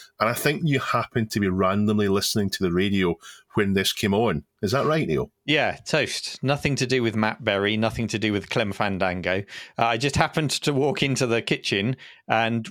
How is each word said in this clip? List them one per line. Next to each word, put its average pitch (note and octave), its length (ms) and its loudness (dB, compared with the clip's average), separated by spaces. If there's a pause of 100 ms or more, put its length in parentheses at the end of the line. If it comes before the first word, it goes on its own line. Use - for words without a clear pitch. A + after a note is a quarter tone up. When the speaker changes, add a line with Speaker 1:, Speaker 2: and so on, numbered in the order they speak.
(200)
Speaker 1:
And A2 80 2
I A#2+ 40 0
think D3 320 -2
you C#3 140 2
happened A#2 540 -2
to A2 80 0
be G2 80 2
randomly G2+ 600 2
listening G2 420 0
to - 120 -6
the F2 100 2
radio F#2 440 2 (380)
when G2 180 2
this F#2+ 200 2
came G2+ 200 0
on. G2+ 320 2 (160)
Is G2+ 120 -2
that C3+ 120 2
right, D#3 220 0
Neil? - 240 0 (160)
Speaker 2:
Yeah, C#3 300 0 (100)
Toast. - 560 -4
Nothing C#3 340 0
to B2+ 100 0
do B2 160 2
with A2 140 0
Matt A2 260 0
Berry, G#2 360 2
nothing A2+ 300 0
to A2 100 -2
do G#2+ 140 0
with G2 180 -2
Clem G#2+ 220 0
Fandango. F#2 720 -2 (340)
Uh, A#2 80 2
I A#2 100 0
just C3+ 200 -2
happened D#3 340 0
to - 240 -2
walk C3+ 280 0
into C3+ 240 0
the A#2 140 2
kitchen A#2 560 -2 (320)
and A2+ 420 0